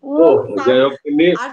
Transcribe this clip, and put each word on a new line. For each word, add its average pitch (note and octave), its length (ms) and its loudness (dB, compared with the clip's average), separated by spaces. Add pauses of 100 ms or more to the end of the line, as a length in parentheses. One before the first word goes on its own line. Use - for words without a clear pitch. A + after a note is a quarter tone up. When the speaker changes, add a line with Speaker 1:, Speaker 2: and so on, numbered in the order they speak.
Speaker 1:
ও, C#4 140 -8
Speaker 2:
ও, E3 300 4
Speaker 1:
সাব-, G2+ 240 -4
Speaker 2:
যাই B2+ 100 2
হোক, C3+ 120 0
তিনি, D3+ 460 -2
Speaker 1:
আর C4+ 140 -10